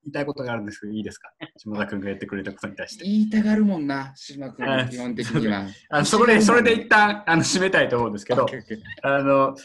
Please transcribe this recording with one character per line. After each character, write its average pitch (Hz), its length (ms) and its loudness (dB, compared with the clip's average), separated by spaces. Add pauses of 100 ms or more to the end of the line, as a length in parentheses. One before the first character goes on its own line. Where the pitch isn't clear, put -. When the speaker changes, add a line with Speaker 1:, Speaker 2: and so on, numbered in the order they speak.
Speaker 1:
言 147 80 -16
い - 20 -10
た 147 80 -4
い 143 60 -6
こ 143 80 -6
と 135 80 -10
が 123 100 -6
あ - 20 -6
る 107 60 -6
ん 104 60 -10
で 104 40 -12
す - 100 -18
け 107 40 -14
ど、 104 80 -10
い 107 60 -6
い 104 40 -6
で 98 80 -10
す - 60 -18
か？ - 160 -20 (120)
Speaker 2:
<laughs> - 120 -20
Speaker 1:
島 104 220 -10
田 104 80 -4
君 104 120 -8
が 98 100 -8
や 95 60 -6
っ 98 40 -14
て 104 80 -12
く 101 80 -10
れ 98 80 -8
た 98 100 -10
こ - 60 -20
と 107 80 -10
に 101 80 -16
対 - 120 -12
し - 100 -18
て。 - 60 -16
Speaker 2:
言 208 200 0
い 214 80 -2
た 214 100 2
が 214 140 0
る 214 100 2
も 190 140 0
ん 143 80 -4
な、 139 280 -6
島 139 380 -16
君、 127 180 -6
Speaker 1:
あ、 127 160 0
Speaker 2:
基 123 120 -12
本 123 160 -8
的 113 160 -6
に 113 160 0
は。 101 140 -2
Speaker 1:
そ 98 40 -8
う - 20 -8
で 98 60 -14
す。 - 160 -20
あ 147 100 0
の、 - 60 2
そ 220 140 2
こ 240 80 6
で、 226 80 8
Speaker 2:
言 208 60 6
い 214 40 6
た 226 60 6
が 240 60 6
る 240 40 6
も - 20 4
ん - 0 -
ね。 233 80 4
Speaker 1:
そ - 0 -
れ 226 40 4
で 233 100 -2
一 - 20 -16
旦、 208 380 4
あ 165 100 2
の、 160 60 4
締 180 200 0
め 190 100 2
た 160 120 4
い 123 60 -2
と 123 80 0
思 120 80 0
う 110 60 -2
ん - 20 -6
で 101 60 -8
す - 60 -16
け 123 100 0
ど、 131 80 4
Speaker 2:
オ 110 40 0
ッ - 40 -4
ケ 131 60 -10
ー、 - 20 -12
オ - 20 -14
ッ - 60 -20
ケ 110 80 -12
ー。 110 40 -12 (220)
Speaker 1:
あ 139 220 0
の、 139 420 4